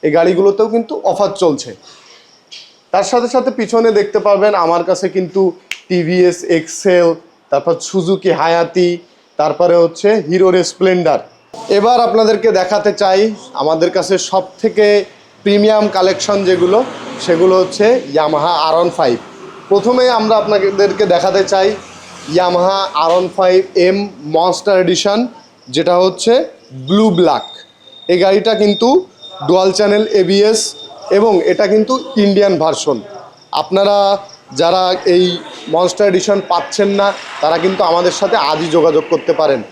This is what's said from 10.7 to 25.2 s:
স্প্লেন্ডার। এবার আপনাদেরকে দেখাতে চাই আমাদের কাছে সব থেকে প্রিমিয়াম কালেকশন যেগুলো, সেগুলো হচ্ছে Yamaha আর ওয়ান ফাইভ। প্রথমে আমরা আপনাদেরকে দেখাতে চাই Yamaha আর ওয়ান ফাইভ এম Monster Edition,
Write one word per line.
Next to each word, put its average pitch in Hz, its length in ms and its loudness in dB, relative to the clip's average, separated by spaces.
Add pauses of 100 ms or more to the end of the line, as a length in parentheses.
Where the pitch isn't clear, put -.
স্প্লেন্ডার। 180 480 0 (580)
এবার 233 200 2 (100)
আপনাদেরকে 220 420 2 (100)
দেখাতে 208 320 0 (100)
চাই 190 180 2 (420)
আমাদের 160 360 0
কাছে 180 180 -2 (140)
সব 190 140 -2 (180)
থেকে 214 240 0 (580)
প্রিমিয়াম 208 420 2 (100)
কালেকশন 190 420 0 (120)
যেগুলো, 180 300 2 (460)
সেগুলো 180 360 2
হচ্ছে 185 240 -2 (320)
Yamaha 156 360 0 (140)
আর 156 100 0
ওয়ান 175 200 2
ফাইভ। 131 180 0 (560)
প্রথমে 226 320 2 (160)
আমরা 220 220 0
আপনাদেরকে 196 720 0
দেখাতে 190 280 0 (100)
চাই 190 160 2 (720)
Yamaha 180 420 0 (240)
আর 165 100 2
ওয়ান 180 140 0 (100)
ফাইভ 185 220 4 (280)
এম 190 100 0 (380)
Monster 180 480 0
Edition, 190 360 0 (560)